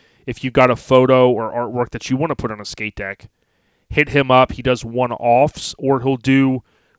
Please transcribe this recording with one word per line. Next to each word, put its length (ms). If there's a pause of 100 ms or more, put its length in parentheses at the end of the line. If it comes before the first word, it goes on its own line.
(260)
if 180
you've 80
got 180
a 60
photo 540
or 220
artwork 380
that 200
you 60
wanna 200
put 140
on 100
a 40
skate 320
deck, 320 (600)
hit 220
him 200
up. 220
He 100
does 220
one-offs, 920
or 220
he'll 160
do 460 (360)